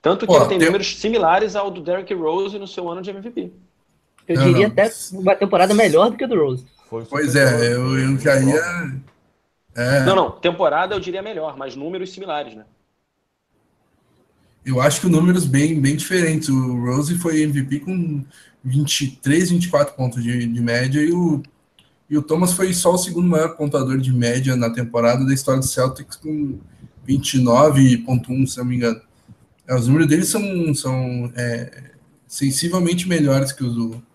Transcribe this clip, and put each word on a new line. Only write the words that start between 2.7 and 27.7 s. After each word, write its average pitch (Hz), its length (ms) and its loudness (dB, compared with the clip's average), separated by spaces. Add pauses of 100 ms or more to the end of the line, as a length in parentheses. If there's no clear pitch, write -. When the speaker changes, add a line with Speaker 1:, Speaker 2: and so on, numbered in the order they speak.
Speaker 1:
ano 180 120 -10
de 185 100 -12
M 196 100 -14
V 233 100 -14
P. 180 200 -10 (760)
Speaker 3:
Eu 170 80 -2
Speaker 2:
Não, 135 100 2
Speaker 3:
diria 160 220 6
Speaker 2:
não. 220 60 -4
Speaker 3:
até 208 180 2 (220)
uma 190 220 2
temporada 190 380 2
melhor 208 360 4
do 233 80 -8
que - 60 -6
a 262 40 -4
do 233 80 -2
Rose. 135 300 0 (240)
Speaker 4:
Foi 113 160 -12
Speaker 2:
Pois 147 220 -4
Speaker 4:
superior, 127 340 4
Speaker 2:
é, 120 120 2
eu, 127 240 -2
eu 135 180 0
Speaker 4:
foi 131 40 -4
Speaker 2:
já 139 220 2
Speaker 4:
igual. 135 140 2
Speaker 2:
ia, 165 460 -4 (760)
é. 131 280 0
Speaker 1:
Não, 185 120 4
não, 143 160 2
temporada 175 640 -2
eu 190 40 -4
diria 180 220 -8
melhor, 160 340 -10
mas 135 200 -12
números 180 360 -10
similares, 147 440 -10
né? 107 100 -20 (2000)
Speaker 2:
Eu 131 160 0
acho 143 180 2
que 190 80 0
números 170 380 4
bem, 147 340 2
bem 139 160 2
diferentes. 160 540 -2
O 127 360 -2
Rose 147 320 -2
foi 165 240 0
M 151 120 0
V 139 100 -2
P 139 160 -4
com 160 460 -4 (380)
vinte 139 380 -2
e 135 140 -6
três, 165 340 0
vinte 175 160 2
e - 40 -6
quatro 143 260 0
pontos 123 260 -4
de, 120 240 -2
de 117 160 -4
média 123 380 0
e 156 120 2
o, 175 300 0 (680)
e 147 80 0
o 147 40 0
Thomas 175 320 0
foi 185 200 0
só 175 180 2
o 180 60 2
segundo 175 300 0
maior 160 280 2
pontuador 135 420 -2
de 131 140 0
média 123 440 0
na 117 140 0
temporada 120 560 0
da 135 80 2
história 135 260 0
do 131 60 -2
Celtics 131 520 -4
com 147 420 -6 (440)
vinte 135 320 -2
e 127 60 4
nove 131 580 6